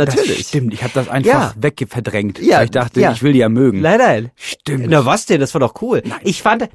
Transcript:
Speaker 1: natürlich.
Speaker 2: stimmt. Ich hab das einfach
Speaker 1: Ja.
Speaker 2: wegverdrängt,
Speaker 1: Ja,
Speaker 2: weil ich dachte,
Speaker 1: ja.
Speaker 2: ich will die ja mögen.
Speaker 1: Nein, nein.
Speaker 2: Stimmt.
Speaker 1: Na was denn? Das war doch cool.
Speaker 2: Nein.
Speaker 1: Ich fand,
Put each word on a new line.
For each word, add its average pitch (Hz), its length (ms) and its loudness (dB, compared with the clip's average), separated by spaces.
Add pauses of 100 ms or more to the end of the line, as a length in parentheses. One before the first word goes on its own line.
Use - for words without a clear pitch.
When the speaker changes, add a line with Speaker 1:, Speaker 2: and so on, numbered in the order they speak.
(160)
Speaker 1:
natürlich. - 320 -2
Speaker 2:
stimmt. 123 260 -2
Ich 110 100 -10
hab 123 80 -6
das 131 160 -2
einfach 135 240 0
Speaker 1:
Ja. 208 240 0
Speaker 2:
wegverdrängt, 107 840 -4
Speaker 1:
Ja, - 180 4
Speaker 2:
weil 127 80 4
ich 110 60 -6
dachte, 123 280 -2
Speaker 1:
ja. 185 120 4
Speaker 2:
ich 113 100 -4
will 143 120 4
die 131 60 6
ja 110 100 4
mögen. 127 320 2
Speaker 1:
Nein, 175 180 4
nein. 127 360 0
Speaker 2:
Stimmt. - 540 -8
Speaker 1:
Na 147 160 4
was 170 220 -2
denn? 165 120 2
Das 135 140 -2
war 165 80 0
doch - 220 -2
cool. 240 200 0
Speaker 2:
Nein. - 200 -10
Speaker 1:
Ich - 180 -2
fand, 226 340 0